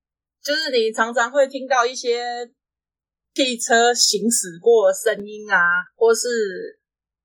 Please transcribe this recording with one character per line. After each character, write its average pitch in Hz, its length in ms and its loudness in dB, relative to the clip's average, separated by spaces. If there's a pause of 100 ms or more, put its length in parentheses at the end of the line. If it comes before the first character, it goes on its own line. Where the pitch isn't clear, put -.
(420)
就 294 140 -6
是 311 160 -6
你 220 200 0
常 233 220 -4
常 240 180 -2
会 277 160 2
听 269 200 -10
到 254 180 6
一 202 80 -2
些 240 560 -4 (840)
汽 254 240 0
车 240 360 4
行 220 360 0
驶 175 320 -4
过 220 260 4
的 190 60 2
声 202 320 -4
音 208 240 -14
啊， 175 340 2 (120)
或 226 180 4
是 214 680 -6 (460)